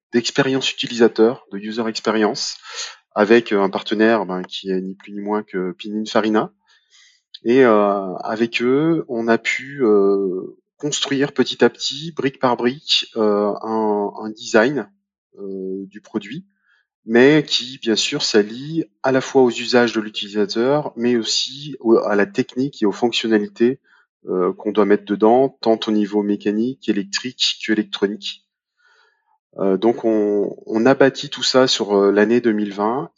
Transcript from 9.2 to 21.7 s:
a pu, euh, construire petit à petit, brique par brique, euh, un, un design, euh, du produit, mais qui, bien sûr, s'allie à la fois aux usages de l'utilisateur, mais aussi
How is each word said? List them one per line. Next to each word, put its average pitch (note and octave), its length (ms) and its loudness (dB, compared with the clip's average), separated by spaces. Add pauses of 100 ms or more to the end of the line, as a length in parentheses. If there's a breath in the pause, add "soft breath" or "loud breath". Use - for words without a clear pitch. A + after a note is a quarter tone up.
a A2+ 100 4
pu, C3+ 460 -6
euh, G2 720 2 (200)
construire C#3+ 540 -4
petit - 320 0
à A#2 60 8
petit, D3+ 420 -8
brique - 280 -6
par A#2+ 180 0
brique, B2 480 -2 (120)
euh, G#2 440 0
un, G#2+ 580 -2
un G#2+ 120 -10
design, A#2+ 580 0 (480)
euh, G2 480 -10
du G#2 160 -20
produit, A2+ 440 -10 (600)
mais C3 380 6
qui, C3 380 -8
bien A2 140 0
sûr, - 280 -4
s'allie B2+ 640 -2 (180)
à C3+ 80 0
la C3 100 2
fois C3+ 220 2
aux A#2+ 80 4
usages A#2 420 2
de A2 80 -2
l'utilisateur, G#2+ 920 -2
mais A#2+ 220 0
aussi C3+ 640 -6